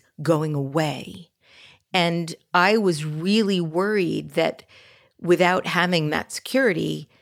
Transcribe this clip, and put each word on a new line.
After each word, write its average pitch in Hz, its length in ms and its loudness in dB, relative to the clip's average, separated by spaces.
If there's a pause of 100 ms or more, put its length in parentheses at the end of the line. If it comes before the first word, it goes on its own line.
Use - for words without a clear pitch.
(220)
going 156 320 0
away. 143 800 -4 (600)
And 170 440 0 (180)
I 185 240 4
was 180 280 0
really 190 540 0
worried 170 720 -2
that - 320 -2 (560)
without 175 460 2
having 170 440 0
that - 220 -4
security, 160 800 -2 (120)